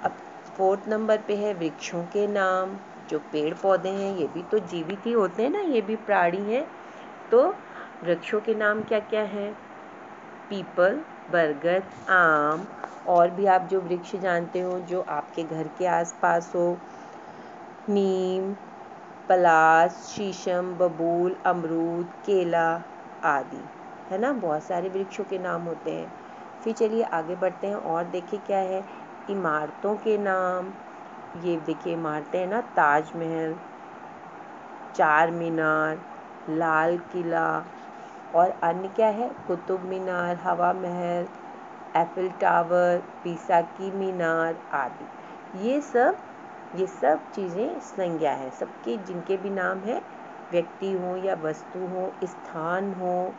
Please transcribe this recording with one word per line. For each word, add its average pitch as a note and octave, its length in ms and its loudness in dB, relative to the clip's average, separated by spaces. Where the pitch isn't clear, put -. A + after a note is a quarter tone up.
अब - 120 -2
फोर्थ G3 300 4
नंबर A3 300 2
पे G#3 180 -2
है G#3 180 0
वृक्षों E3+ 500 -4
के G3+ 240 0
नाम, F#3+ 480 2
जो D#3 80 0
पेड़ D3+ 220 0
पौधे F#3 360 4
हैं, G3 260 -2
ये F3 100 0
भी E3+ 160 -6
तो G#3+ 180 2
जीवित F3 460 -6
ही A#3 60 0
होते G#3 300 2
हैं C4 80 2
ना, G4+ 100 0
ये D4+ 200 2
भी G#3+ 180 -2
प्राणी F#3 480 2
हैं। B3+ 200 0
तो B3+ 160 10
वृक्षों F3 380 0
के A3 140 0
नाम G#3+ 280 2
क्या G#3+ 200 2
क्या G#3+ 220 0
हैं? G3+ 280 -4
पीपल, F#3+ 500 2
बरगद, E3+ 760 2
आम, D#3+ 560 6
और F3 220 8
भी G3 160 0
आप F#3 240 6
जो F#3+ 100 2
वृक्ष F3 360 -4
जानते F3 440 0
हो, F3+ 200 -2
जो F3 220 -2
आपके - 420 -4
घर D#3+ 240 -4
के F3+ 100 0
आसपास E3+ 680 2
हो, F3 220 2
नीम, F#3+ 640 2
पलाश, E3 600 10
शीशम, F3+ 720 -2
बबूल, F3 580 2
अमरूद, E3+ 600 0
केला E3+ 420 4
आदि, C#3 380 0
है F#3+ 80 -2
ना? B3 160 2
बहुत D#3+ 280 0
सारे F3+ 260 -2
वृक्षों F#3+ 360 -4
के G3 140 -4
नाम F3 240 -2
होते D#3+ 300 -6
हैं। E3 200 -8
फिर A3+ 100 -2
चलिए A3+ 280 2
आगे E3 240 -2
बढ़ते F3+ 300 -2
हैं G3+ 100 -2
और E3 300 -2
देखिए F3+ 400 -6
क्या G3 140 2
है, F#3+ 220 -2
इमारतों E3+ 680 0
के G#3+ 220 2
नाम, F#3 540 0
ये F3 140 0
देखिए E3 260 -4
इमारतें D#3 460 -2
हैं F#3 80 0
ना, G#3 140 0
ताजमहल, D#3+ 840 2
चार D#3+ 340 6
मीनार, D#3+ 720 0
लाल E3 480 4
किला, E3 520 0
और F3 160 8
अन्य F3 260 0
क्या A3 200 4
है, G#3+ 220 0
कुतुब F3+ 380 -2
मीनार, F3+ 520 -2
हवा F3 360 2
महल, F3 540 -2
एफिल F3 320 2
टावर, F3 640 6
पीसा E3+ 360 4
की F#3+ 320 -4
मीनार E3 640 0
आदि। - 920 -6
ये C#4 140 2
सब, C#4+ 340 4
ये F#3 100 0
सब - 460 2
चीज़ें G#3+ 480 -4
संज्ञा E3 520 0
है, C3 180 -4
सबके - 480 -6
जिनके F#3 380 -4
भी F#3+ 140 -4
नाम F#3+ 300 0
है, A3+ 200 -2
व्यक्ति F3 400 0
हो F3+ 240 -2
या F#3 260 0
वस्तु D#3 440 -6
हो, F#3 240 -4
स्थान F3+ 680 -4
हो F3+ 440 -2